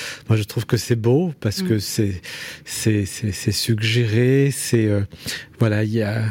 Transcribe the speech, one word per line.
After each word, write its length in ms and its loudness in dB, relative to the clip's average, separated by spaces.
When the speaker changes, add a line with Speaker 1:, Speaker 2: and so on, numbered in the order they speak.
Speaker 1:
moi 80 4
je 80 2
trouve 220 -4
que 100 0
c'est 200 0
beau 440 2
parce 220 -2
Speaker 2:
Mmh. 60 -2
Speaker 1:
que 100 2
c'est, 420 -2
c'est, 400 0
c'est, 260 -6
c'est 200 -2
suggéré, 1000 2
c'est, 340 0
euh, 140 2
voilà, 240 4
il 80 0
y 120 0
a, 280 -2